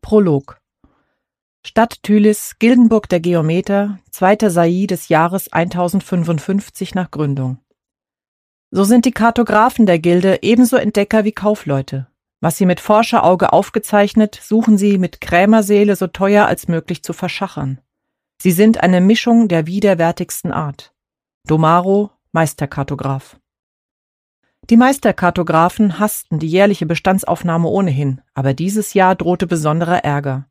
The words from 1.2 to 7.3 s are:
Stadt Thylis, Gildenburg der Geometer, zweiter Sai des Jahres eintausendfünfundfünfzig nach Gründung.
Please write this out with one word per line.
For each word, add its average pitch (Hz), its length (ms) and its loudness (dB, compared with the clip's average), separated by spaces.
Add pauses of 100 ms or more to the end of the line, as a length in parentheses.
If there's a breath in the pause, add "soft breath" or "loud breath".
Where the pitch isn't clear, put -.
Stadt - 380 -2
Thylis, 214 560 0
Gildenburg 226 500 4
der 175 100 0
Geometer, 175 800 -2 (140)
zweiter 208 400 2
Sai 175 340 0
des 185 240 -8
Jahres 170 420 0
eintausendfünfundfünfzig 175 1400 -4
nach 180 160 -4
Gründung. 139 480 -4 (1120)